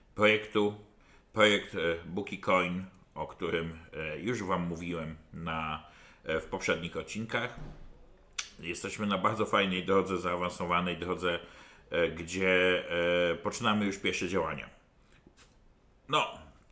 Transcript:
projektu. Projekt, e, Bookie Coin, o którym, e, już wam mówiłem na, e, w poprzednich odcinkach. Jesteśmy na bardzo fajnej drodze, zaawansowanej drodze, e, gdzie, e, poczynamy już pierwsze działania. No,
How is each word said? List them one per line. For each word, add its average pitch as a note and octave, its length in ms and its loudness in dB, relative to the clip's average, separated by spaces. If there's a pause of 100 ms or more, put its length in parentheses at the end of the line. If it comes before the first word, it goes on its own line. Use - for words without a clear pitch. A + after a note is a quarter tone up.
(160)
projektu. G#2 600 4 (580)
Projekt, G#2 420 4
e, - 20 -6 (280)
Bookie F#2 320 -6
Coin, F#2 480 2 (300)
o D2+ 120 -8
którym, E2 520 -4 (140)
e, D#2 260 -8
już G#2 240 -4
wam F2+ 180 0
mówiłem E2+ 540 -6 (180)
na, D#2+ 500 -6 (400)
e, D#2+ 160 0
w - 60 -6
poprzednich E2+ 520 -4
odcinkach. A2+ 600 -6 (1000)
Jesteśmy F#2+ 460 -6
na G2+ 120 2
bardzo G#2 280 2
fajnej F#2+ 380 2
drodze, F#2 340 4
zaawansowanej F2 800 0
drodze, F2 420 0 (500)
e, E2+ 200 4
gdzie, F2+ 760 2 (480)
e, E2 40 -2
poczynamy G#2 500 0
już G2 120 -2
pierwsze F#2 300 -2
działania. D#2 520 -4 (1300)
No, C#3+ 300 -2 (320)